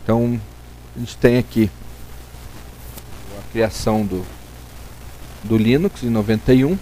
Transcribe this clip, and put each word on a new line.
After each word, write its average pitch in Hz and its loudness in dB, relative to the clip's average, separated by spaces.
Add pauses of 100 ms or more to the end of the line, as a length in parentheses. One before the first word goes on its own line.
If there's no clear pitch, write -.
Então, 117 2 (540)
a 123 -10
gente - -8
tem 120 6
aqui 113 4 (1700)
a - -12
criação 107 2
do, 92 -2 (1200)
do 110 2
Linux 131 4
em 120 0
noventa 110 4
e 131 8
um. 185 2